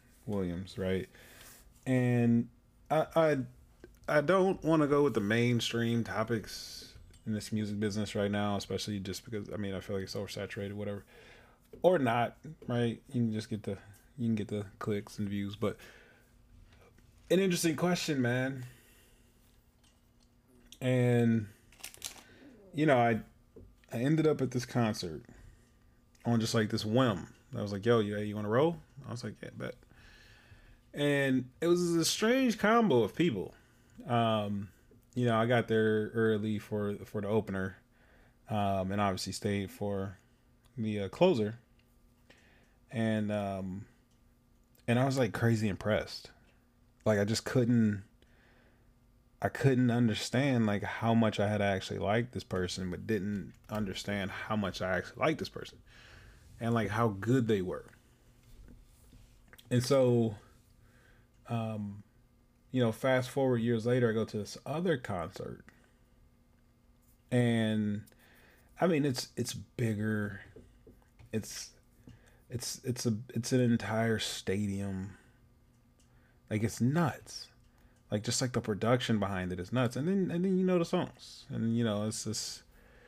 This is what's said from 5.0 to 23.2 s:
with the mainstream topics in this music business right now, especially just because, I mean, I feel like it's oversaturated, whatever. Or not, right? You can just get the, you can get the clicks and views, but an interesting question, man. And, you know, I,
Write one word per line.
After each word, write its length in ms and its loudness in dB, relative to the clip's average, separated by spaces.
with 100 2
the 80 2
mainstream 840 2
topics 920 -6
in 60 -6
this 220 -6
music 260 -2
business 360 -2
right 140 0
now, 280 0
especially 420 -4
just 240 -8
because, 260 -10
I 60 -10
mean, 180 -4
I 60 -6
feel 160 -6
like 80 -2
it's 120 -10
oversaturated, 580 -8
whatever. 320 -8
Or 140 8
not, 380 2
right? 340 0
You 80 0
can 100 0
just 180 -6
get 140 -6
the, 140 -6
you 100 -2
can 80 2
get 140 -4
the 160 -4
clicks 400 -4
and 100 -4
views, 260 -4
but 220 -2
an 100 6
interesting 360 2
question, 460 0
man. 440 0
And, 680 4
you 100 2
know, 120 8
I, 240 4